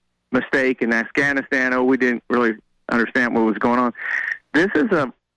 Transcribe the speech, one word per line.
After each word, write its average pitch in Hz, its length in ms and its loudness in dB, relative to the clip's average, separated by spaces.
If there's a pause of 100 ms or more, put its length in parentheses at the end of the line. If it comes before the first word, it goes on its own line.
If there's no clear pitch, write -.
(320)
mistake 131 500 0
in 117 100 0
Afghanistan. 131 840 0
Oh, 127 100 0
we 127 140 2
didn't 123 320 0
really 120 260 2 (340)
understand 120 460 0
what 113 80 2
was 110 140 0
going 120 220 0
on. 120 140 0 (600)
This 175 200 2
is 226 180 2
a, 143 220 0 (240)